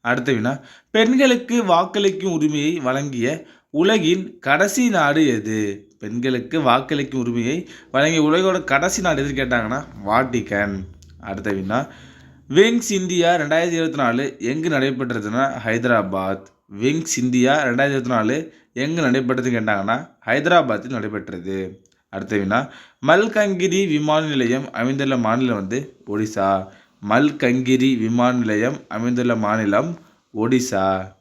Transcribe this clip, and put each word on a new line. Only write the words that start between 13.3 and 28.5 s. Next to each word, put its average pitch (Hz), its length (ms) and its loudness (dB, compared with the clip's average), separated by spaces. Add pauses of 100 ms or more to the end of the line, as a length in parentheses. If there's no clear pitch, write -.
ரெண்டாயிரத்தி 165 380 0
இருபத்தி 165 240 -2
நாலு 131 420 0
எங்கு 151 300 -4
நடைபெற்றதுன்னா 131 840 -2 (120)
ஹைதராபாத். 101 800 0 (360)
விங்ஸ் 151 380 -2
இந்தியா 127 460 2
ரெண்டாயிரத்தி 131 240 2
இருபத்தி 135 200 -2
நாலு 127 460 -2 (180)
எங்கு 156 300 -4
நடைபெற்றதுன்னு 127 580 0
கேட்டாங்கன்னா 107 500 -2 (160)
ஹைதராபாத்தில் 131 640 2
நடைபெற்றது. 95 960 -8 (240)
அடுத்த 98 280 -6
வினா, 107 320 0 (380)
மல்கங்கிரி 196 840 2
விமான 151 380 0
நிலையம் 135 460 0
அமைந்துள்ள 135 440 -2
மாநிலம் 120 380 0
வந்து 107 520 -6
ஒடிசா. 101 600 -2 (420)
மல்கங்கிரி 127 920 2
விமான 120 400 2
நிலையம் 113 500 0